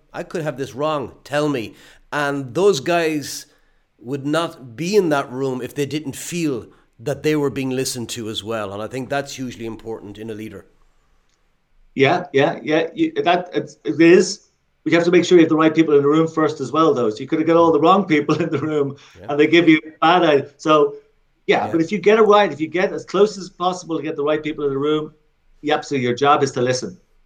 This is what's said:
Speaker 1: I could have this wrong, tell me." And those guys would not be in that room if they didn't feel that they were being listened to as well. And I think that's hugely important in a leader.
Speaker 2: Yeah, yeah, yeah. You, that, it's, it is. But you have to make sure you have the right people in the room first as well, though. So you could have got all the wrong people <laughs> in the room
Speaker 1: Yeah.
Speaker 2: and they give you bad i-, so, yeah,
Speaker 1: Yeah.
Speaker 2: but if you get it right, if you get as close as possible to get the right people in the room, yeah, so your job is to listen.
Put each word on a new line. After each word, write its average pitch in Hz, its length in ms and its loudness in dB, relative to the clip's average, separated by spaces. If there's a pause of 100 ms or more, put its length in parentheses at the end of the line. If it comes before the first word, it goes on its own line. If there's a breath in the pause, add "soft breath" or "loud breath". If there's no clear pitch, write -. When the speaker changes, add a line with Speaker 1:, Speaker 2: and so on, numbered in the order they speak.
(140)
Speaker 1:
I 160 100 -10
could 170 200 -8
have 147 140 -6
this 117 180 -10
wrong, 143 480 -4
tell 147 260 -2
me." 110 240 -4 (380 soft breath)
And 143 420 -4
those 185 280 2
guys 160 640 -2 (520)
would 131 280 -8
not 151 480 -4
be 175 200 -4
in 185 140 4
that 139 220 0
room 127 300 -4
if 123 120 -10
they 143 140 -2
didn't 135 280 -8
feel 151 520 -6 (320 soft breath)
that 139 240 -8
they 156 120 2
were 143 140 0
being 131 220 -4
listened 127 380 -4
to 110 200 -8
as 101 140 -8
well. 107 280 -6
And 101 100 -10
I 110 60 -8
think 120 220 -10
that's 143 260 -6
hugely 120 300 -10
important 110 540 -12
in 113 100 -12
a 113 60 -10
leader. 104 300 -14 (1300)
Speaker 2:
Yeah, 135 380 2
yeah, - 300 2
yeah. 160 300 0
You, 160 180 -2 (120)
that, 180 300 0
it's, - 300 -6
it - 160 -2
is. 180 480 4 (360)
But 156 80 -4
you 170 60 4
have 170 80 0
to 180 60 2
make 175 120 4
sure 180 140 6
you 165 60 8
have 156 60 2
the 156 60 2
right 156 180 4
people 156 220 4
in 143 60 6
the 139 60 0
room 160 200 4
first 156 320 -2
as 131 120 -8
well, 156 220 4
though. 120 160 0
So 107 100 -6
you 135 80 -10
could 160 120 -2
have 156 80 -2
got 165 100 2
all 170 140 4
the 147 80 2
wrong 185 260 4
people 151 300 0
<laughs> 170 60 -2
in 160 80 -4
the 147 100 -2
room 147 380 -4 (220 soft breath)
Speaker 1:
Yeah. 95 100 -16
Speaker 2:
and 143 100 0
they 151 80 6
give 160 220 4
you 156 100 6 (220)
bad 170 220 4
i-, 147 220 4 (120)
so, 151 380 2 (520)
yeah, - 180 0
Speaker 1:
Yeah. - 60 -8
Speaker 2:
but 165 100 0
if 160 100 -4
you 208 80 -2
get 208 200 4
it 220 40 4
right, 202 280 6
if 135 80 -10
you 156 80 -4
get 185 240 -2
as 151 140 -10
close 202 320 0
as 180 120 -14
possible 175 480 -6
to 139 60 -8
get 147 140 -8
the 143 60 -4
right 151 200 0
people 147 220 -6
in 139 60 -2
the 135 60 -4
room, 151 360 -2 (480)
yeah, 147 200 0
so 143 140 -6
your 123 180 0
job 143 300 2
is 131 100 0
to 127 80 -2
listen. 123 380 -4 (260)